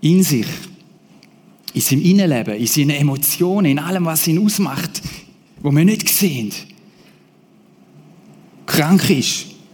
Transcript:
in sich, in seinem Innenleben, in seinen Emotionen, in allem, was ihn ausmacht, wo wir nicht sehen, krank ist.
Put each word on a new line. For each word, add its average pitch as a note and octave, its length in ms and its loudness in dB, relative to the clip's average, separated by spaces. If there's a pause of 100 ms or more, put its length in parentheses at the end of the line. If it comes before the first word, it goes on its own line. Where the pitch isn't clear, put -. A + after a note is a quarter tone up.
in F3+ 200 4
sich, C3+ 240 0 (1300)
in - 80 -4
seinem C#3 200 0
Innenleben, D#3+ 540 2
in A2+ 120 -2
seinen D3 240 0
Emotionen, D3 800 0
in C#3 80 0
allem, F3 260 -4
was D#3+ 220 -2
ihn E3+ 160 2
ausmacht, F#3 580 -2 (600)
wo D3 100 -2
wir D3+ 140 4
nicht G#3+ 240 0
sehen, C3 420 -2 (2250)
krank - 440 2
ist. - 380 -2 (260)